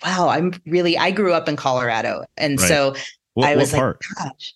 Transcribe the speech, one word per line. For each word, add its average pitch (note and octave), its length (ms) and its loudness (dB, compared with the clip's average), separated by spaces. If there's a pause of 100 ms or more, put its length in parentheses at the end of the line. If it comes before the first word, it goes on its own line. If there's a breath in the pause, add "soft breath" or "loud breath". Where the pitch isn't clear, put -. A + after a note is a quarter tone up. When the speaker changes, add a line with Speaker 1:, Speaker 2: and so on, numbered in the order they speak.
Speaker 1:
"Wow, F3+ 240 0
I'm F3 240 0 (140)
really," E3+ 300 2
I E3+ 140 2
grew G3 220 2
up D#3+ 160 0
in D3+ 80 -2
Colorado. A#2+ 680 -2 (120)
And C#3+ 240 0
Speaker 2:
Right. F3+ 80 4
Speaker 1:
so C#3 260 2 (400 loud breath)
Speaker 2:
What, B2+ 140 2
Speaker 1:
I - 80 2
Speaker 2:
what D3 60 4
Speaker 1:
was C#3 100 0
like, D3 80 2
Speaker 2:
part? A#2+ 200 0 (180)
Speaker 1:
"Gosh." - 380 -10